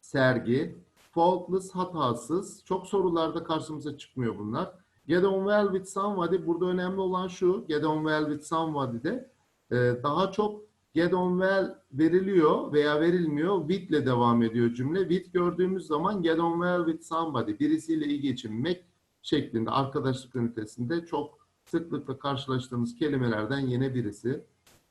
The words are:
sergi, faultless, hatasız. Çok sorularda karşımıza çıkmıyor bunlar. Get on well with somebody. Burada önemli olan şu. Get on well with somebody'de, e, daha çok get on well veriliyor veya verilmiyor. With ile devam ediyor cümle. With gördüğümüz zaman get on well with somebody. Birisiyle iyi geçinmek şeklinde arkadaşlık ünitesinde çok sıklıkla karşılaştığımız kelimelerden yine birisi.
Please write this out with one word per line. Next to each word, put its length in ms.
sergi, 600
faultless, 720
hatasız. 920
Çok 220
sorularda 580
karşımıza 540
çıkmıyor 400
bunlar. 340
Get 180
on 140
well 340
with 160
somebody. 580
Burada 180
önemli 360
olan 280
şu. 400
Get 160
on 120
well 280
with 220
somebody'de, 840
e, 60
daha 300
çok 280
get 200
on 260
well 380
veriliyor 800
veya 280
verilmiyor. 680
With 220
ile 160
devam 360
ediyor 320
cümle. 340
With 240
gördüğümüz 540
zaman 360
get 180
on 120
well 340
with 200
somebody. 520
Birisiyle 480
iyi 140
geçinmek 640
şeklinde 480
arkadaşlık 680
ünitesinde 680
çok 320
sıklıkla 540
karşılaştığımız 760
kelimelerden 680
yine 340
birisi. 500